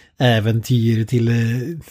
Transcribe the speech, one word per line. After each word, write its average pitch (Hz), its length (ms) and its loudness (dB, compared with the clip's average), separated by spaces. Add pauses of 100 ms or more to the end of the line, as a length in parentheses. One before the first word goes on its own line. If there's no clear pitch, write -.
(180)
äventyr 113 880 2
till, 117 220 0
eh, 117 520 -2 (120)